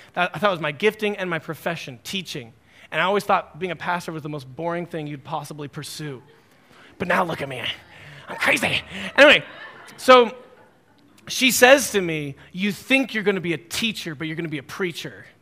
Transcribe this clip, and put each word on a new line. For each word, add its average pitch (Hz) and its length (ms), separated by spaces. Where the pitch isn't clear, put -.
That, 180 200
I 160 60
thought 202 120
was 170 80
my 147 120
gifting 208 460
and 185 120
my 165 100
profession, 156 640
teaching. 151 500
And 156 100
I 175 40
always 196 200
thought 170 340
being 180 120
a 160 40
pastor 175 360
was 156 120
the 156 60
most 147 160
boring 170 300
thing 156 220
you'd 147 160
possibly 147 440
pursue. 143 560
But 190 80
now 190 160
look 160 180
at 143 80
me. 127 120
I'm - 80
crazy. - 440
Anyway, 247 280
so 247 380
she 254 240
says 247 400
to 202 100
me, 151 340
"You 196 200
think 262 420
you're 214 100
gonna 196 160
be 170 140
a 151 40
teacher, - 580
but 160 120
you're 160 80
gonna 165 140
be 151 80
a 131 60
preacher." 156 640